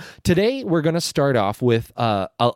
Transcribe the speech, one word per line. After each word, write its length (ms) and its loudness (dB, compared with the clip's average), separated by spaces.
today 400 0
we're 180 0
gonna 200 0
start 340 0
off 260 -2
with, 360 0
uh, 300 0
a, 160 4